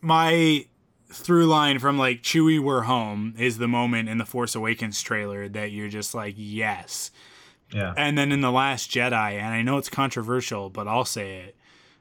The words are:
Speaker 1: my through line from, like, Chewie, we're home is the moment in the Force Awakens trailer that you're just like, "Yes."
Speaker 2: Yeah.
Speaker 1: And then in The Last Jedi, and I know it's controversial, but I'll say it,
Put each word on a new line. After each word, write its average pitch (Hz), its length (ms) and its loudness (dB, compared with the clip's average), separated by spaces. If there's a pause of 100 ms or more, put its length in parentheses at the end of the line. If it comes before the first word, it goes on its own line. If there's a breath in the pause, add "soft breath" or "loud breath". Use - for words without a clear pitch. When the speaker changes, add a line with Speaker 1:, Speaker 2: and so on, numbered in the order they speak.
Speaker 1:
my 160 640 4 (480)
through 170 320 4
line 147 340 4
from, 139 180 2
like, 127 260 2
Chewie, 160 360 4
we're 135 220 2
home 110 560 -2
is 117 220 0
the 120 80 0
moment 120 420 0
in 113 80 -4
the 117 80 -2
Force 120 300 -4
Awakens 110 460 -4
trailer 101 460 -6
that 104 240 -8
you're 104 180 -8
just 104 240 -8
like, 104 240 -8
"Yes." 104 720 -6 (600 loud breath)
Speaker 2:
Yeah. 98 240 -4
Speaker 1:
And 147 220 0
then 143 140 2
in 139 100 2
The 127 100 2
Last 131 380 0
Jedi, 117 440 0
and 107 200 -4
I 113 80 0
know 131 160 0
it's 135 120 -6
controversial, 120 800 -2
but 101 160 -8
I'll 117 180 0
say 98 320 -8
it, 90 180 -18 (460 soft breath)